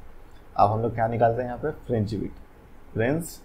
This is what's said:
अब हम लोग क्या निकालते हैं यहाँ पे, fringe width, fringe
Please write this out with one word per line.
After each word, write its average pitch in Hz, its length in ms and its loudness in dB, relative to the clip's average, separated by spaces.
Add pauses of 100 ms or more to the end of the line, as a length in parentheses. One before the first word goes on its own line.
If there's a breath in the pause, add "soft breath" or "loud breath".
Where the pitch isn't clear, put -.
(560 soft breath)
अब 101 160 6
हम 110 100 2
लोग 113 140 0
क्या 117 120 2
निकालते 117 340 4
हैं 123 60 -2
यहाँ 120 120 -8
पे, 147 120 -2 (160)
fringe 110 280 2
width, - 760 -10
fringe 143 360 2 (160)